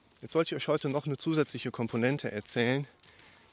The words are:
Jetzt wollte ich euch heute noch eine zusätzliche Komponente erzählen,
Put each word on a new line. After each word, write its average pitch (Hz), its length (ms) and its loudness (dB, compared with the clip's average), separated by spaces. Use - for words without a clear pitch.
Jetzt - 140 -4
wollte 160 180 2
ich 147 80 -2
euch - 60 -8
heute 151 220 2
noch 139 180 -2
eine 139 100 -2
zusätzliche 147 540 0
Komponente 120 600 0
erzählen, 123 560 0